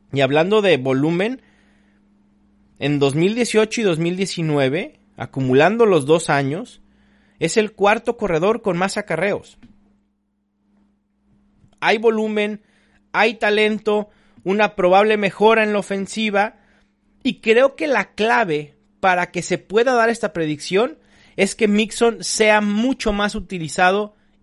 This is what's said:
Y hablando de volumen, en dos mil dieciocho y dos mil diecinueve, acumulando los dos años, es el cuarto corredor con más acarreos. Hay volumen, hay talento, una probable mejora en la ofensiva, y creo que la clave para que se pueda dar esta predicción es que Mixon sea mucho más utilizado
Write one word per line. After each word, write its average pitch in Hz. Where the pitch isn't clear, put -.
Y 135
hablando 160
de 185
volumen, 156
en 143
dos 139
mil 180
dieciocho 220
y 226
dos 170
mil 170
diecinueve, 160
acumulando 139
los 165
dos 156
años, 147
es 165
el 214
cuarto 220
corredor 196
con 185
más 196
acarreos. 175
Hay 175
volumen, 214
hay 214
talento, 214
una 208
probable 196
mejora 214
en 214
la 208
ofensiva, 214
y 247
creo 247
que 320
la 226
clave 202
para 180
que 175
se 175
pueda 240
dar 233
esta 220
predicción 175
es 196
que 220
Mixon 214
sea 214
mucho 214
más 202
utilizado 185